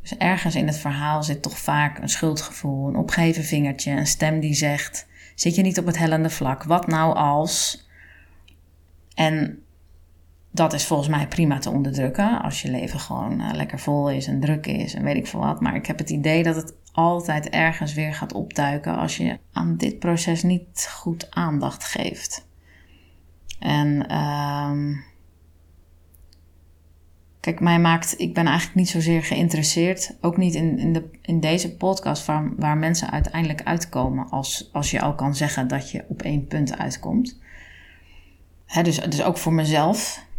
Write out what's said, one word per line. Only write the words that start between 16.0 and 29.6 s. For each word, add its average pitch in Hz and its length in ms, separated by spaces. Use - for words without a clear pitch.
idee 156 340
dat 165 120
het 160 180
altijd 165 560
ergens 160 440
weer 151 200
gaat - 200
opduiken 143 640
als - 200
je - 220
aan 165 260
dit - 220
proces 170 440
niet 175 480
goed - 400
aandacht 156 520
geeft. - 640
En, 147 480
ehm, 147 840
kijk, 170 200
mij 170 200
maakt, 165 400
ik 170 140
ben 170 120
eigenlijk 156 300
niet 180 140
zozeer 165 340
geïnteresseerd, 170 1000